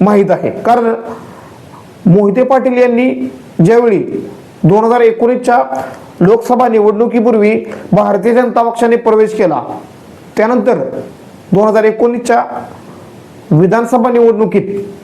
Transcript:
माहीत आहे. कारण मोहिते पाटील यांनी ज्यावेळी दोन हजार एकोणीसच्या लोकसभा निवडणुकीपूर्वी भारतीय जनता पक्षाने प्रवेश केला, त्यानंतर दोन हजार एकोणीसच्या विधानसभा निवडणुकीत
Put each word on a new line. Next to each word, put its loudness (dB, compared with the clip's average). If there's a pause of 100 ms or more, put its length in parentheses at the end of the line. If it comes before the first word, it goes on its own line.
माहीत 2
आहे. -2
कारण 0 (1120)
मोहिते 4
पाटील 0
यांनी 0 (340)
ज्यावेळी 2 (640)
दोन 2
हजार 0
एकोणीसच्या 0 (580)
लोकसभा 2
निवडणुकीपूर्वी 2 (380)
भारतीय 0
जनता 0
पक्षाने 0
प्रवेश 0
केला, -2 (760)
त्यानंतर 0 (760)
दोन 2
हजार 2
एकोणीसच्या 0 (1040)
विधानसभा 2
निवडणुकीत 2 (420)